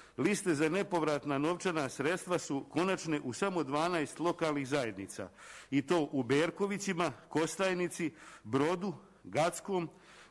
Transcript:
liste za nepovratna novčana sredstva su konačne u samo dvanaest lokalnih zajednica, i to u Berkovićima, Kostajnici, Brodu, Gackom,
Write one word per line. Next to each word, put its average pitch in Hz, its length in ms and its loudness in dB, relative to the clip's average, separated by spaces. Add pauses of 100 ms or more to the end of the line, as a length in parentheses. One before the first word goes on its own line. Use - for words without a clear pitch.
(180)
liste 190 380 2
za 156 140 4
nepovratna 151 680 0
novčana 160 520 0
sredstva 165 480 0
su - 320 -4
konačne 165 540 0
u 123 100 -4
samo 180 300 0
dvanaest 151 560 0
lokalnih 156 480 0
zajednica, 107 640 -4 (420)
i 139 100 4
to 147 300 2
u 135 120 2
Berkovićima, 175 880 0 (180)
Kostajnici, 175 800 0 (320)
Brodu, 160 500 2 (300)
Gackom, 165 640 0 (420)